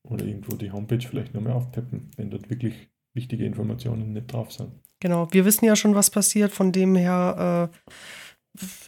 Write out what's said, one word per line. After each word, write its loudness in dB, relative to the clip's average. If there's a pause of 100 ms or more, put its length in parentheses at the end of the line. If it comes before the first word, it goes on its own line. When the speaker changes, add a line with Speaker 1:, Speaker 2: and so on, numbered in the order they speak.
Speaker 1:
oder -6
irgendwo -8
die -8
Homepage -2
vielleicht -8
nochmal -2
aufpeppen, -6
wenn -8
dort -12
wirklich -6 (240)
wichtige -4
Informationen -4
nicht -10
drauf -6
sind. -12 (280)
Speaker 2:
Genau, 0
wir 6
wissen 4
ja 8
schon, 4
was 4
passiert, 2
von 2
dem 4
her, 2
äh, -20 (220)